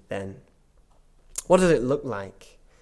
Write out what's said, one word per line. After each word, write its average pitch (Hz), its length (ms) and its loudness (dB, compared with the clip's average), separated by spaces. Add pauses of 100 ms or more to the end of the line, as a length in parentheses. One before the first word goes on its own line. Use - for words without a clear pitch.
then? 98 300 -10 (1080)
What 180 120 6
does 180 120 4
it 135 100 2
look 143 240 -2
like? 101 540 -12 (220)